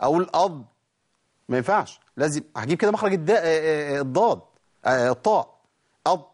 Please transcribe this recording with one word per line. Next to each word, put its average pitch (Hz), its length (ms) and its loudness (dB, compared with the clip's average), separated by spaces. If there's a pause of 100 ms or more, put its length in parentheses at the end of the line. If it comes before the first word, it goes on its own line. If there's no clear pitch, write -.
أقول 170 340 0
أض. 165 300 0 (840)
ما 123 80 -2
ينفعش. 180 440 -2 (160)
لازم 147 260 -2 (140)
هجيب 120 220 -2
كده 208 120 2
مخرج 208 220 0
الدا-، 165 180 0
آه، 220 100 4
آه، 156 580 0
آه، - 20 -2
الضاد، 143 400 0 (440)
آه، 127 260 2
الطاء، 180 480 -2 (480)
أض. 180 280 0